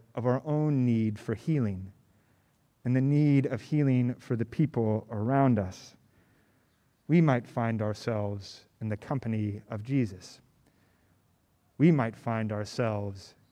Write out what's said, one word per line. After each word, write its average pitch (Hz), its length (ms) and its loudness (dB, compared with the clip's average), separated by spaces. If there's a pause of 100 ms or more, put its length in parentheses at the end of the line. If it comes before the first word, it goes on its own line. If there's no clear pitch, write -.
(140)
of 120 120 -4
our 127 180 2
own 151 400 0
need 110 340 2
for - 160 -6
healing 104 580 -2 (920)
and 123 120 0
the 131 40 2
need 143 460 4
of 123 140 -6
healing 127 580 2
for - 180 -4
the 113 80 -2
people 113 680 0
around 123 480 2
us, - 380 -8 (1120)
we 170 120 6
might 131 280 4
find 113 340 -2
ourselves 104 840 -6 (160)
in 110 80 -6
the 104 80 -4
company 107 640 -4 (100)
of 107 120 -8
Jesus. 117 580 -4 (1400)
We 127 140 8
might 113 240 0
find 110 360 -4
ourselves 104 840 -6 (180)